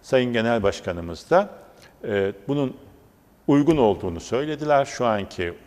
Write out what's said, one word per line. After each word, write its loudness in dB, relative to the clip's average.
Sayın 0
Genel 0
Başkanımız -4
da, 2
e, 0
bunun -2
uygun 4
olduğunu 2
söylediler 0
şu -4
anki -2